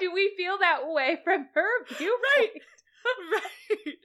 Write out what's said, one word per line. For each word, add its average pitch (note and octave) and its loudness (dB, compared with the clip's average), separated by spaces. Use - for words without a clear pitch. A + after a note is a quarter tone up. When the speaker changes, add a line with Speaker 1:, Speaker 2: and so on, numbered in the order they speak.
Speaker 1:
do F4+ -2
we G#4 2
feel F#4 -2
that E4+ 4
way D4+ 0
from D4 0
her G4+ 0
viewpoint? A4 -4
Speaker 2:
Right. A4+ 2
<laughs> - -16
Right. - -4